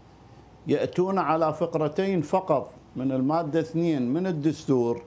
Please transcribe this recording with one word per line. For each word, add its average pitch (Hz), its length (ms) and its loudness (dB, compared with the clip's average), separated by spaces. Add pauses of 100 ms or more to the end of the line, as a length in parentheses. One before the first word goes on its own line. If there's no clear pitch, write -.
(680)
يأتون 180 520 0
على 156 360 2
فقرتين 165 680 0
فقط 160 480 0 (260)
من 131 160 -2
المادة 151 480 0
اثنين 156 520 0
من 175 140 0
الدستور 139 800 0